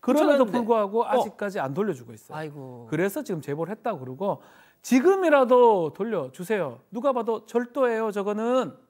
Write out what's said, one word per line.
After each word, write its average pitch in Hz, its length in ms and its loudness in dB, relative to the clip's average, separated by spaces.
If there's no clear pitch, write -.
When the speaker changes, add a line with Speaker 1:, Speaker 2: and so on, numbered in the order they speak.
Speaker 1:
그럼에도 294 440 4
Speaker 2:
붙여놨는데. 202 120 -6
Speaker 1:
불구하고 220 460 0
Speaker 2:
어. 208 40 -4
Speaker 1:
아직까지 208 540 -2
안 139 120 -4
돌려주고 139 400 -4
있어요. 147 240 -16
Speaker 2:
아이고. 135 520 -14
Speaker 1:
그래서 196 340 -2
지금 185 180 -4
제보를 160 300 -6
했다고 214 280 -6
그러고 135 420 -6
"지금이라도 254 1120 4
돌려주세요." 180 880 -6
누가 247 220 -2
봐도 226 320 -4
절도예요, 240 680 -2
저거는. 208 800 -2